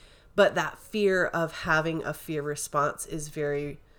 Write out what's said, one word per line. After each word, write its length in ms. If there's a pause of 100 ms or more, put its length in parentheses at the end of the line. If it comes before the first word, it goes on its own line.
(340)
But 220
that 240
fear 460
of 340
having 420
a 100
fear 300
response 640
is 220
very 500 (200)